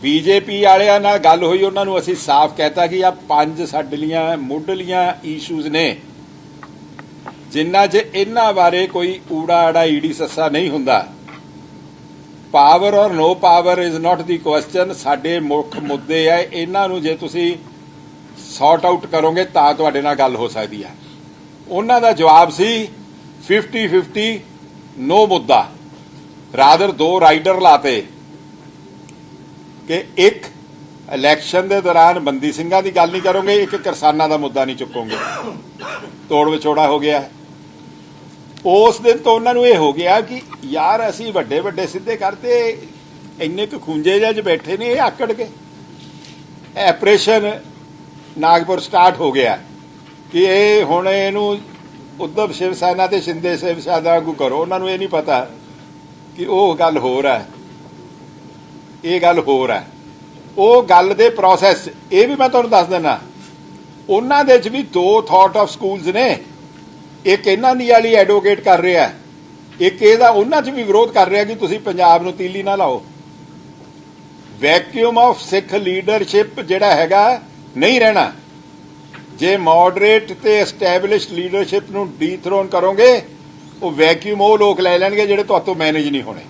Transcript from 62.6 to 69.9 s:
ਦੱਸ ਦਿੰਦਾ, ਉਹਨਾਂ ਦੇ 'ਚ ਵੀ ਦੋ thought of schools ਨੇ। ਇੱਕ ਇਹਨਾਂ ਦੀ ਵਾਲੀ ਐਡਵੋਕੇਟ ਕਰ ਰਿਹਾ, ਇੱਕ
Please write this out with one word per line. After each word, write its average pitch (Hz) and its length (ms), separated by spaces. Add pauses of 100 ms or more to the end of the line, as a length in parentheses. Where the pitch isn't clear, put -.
ਦੱਸ 180 160
ਦਿੰਦਾ, 165 320 (880)
ਉਹਨਾਂ 254 360
ਦੇ 254 120
'ਚ 233 100
ਵੀ 262 160
ਦੋ 190 360
thought 190 460
of - 120
schools 190 360
ਨੇ। 226 240 (880)
ਇੱਕ 196 220
ਇਹਨਾਂ 240 280
ਦੀ 247 140
ਵਾਲੀ 226 240
ਐਡਵੋਕੇਟ 202 480
ਕਰ 180 180
ਰਿਹਾ, 170 320 (680)
ਇੱਕ 185 220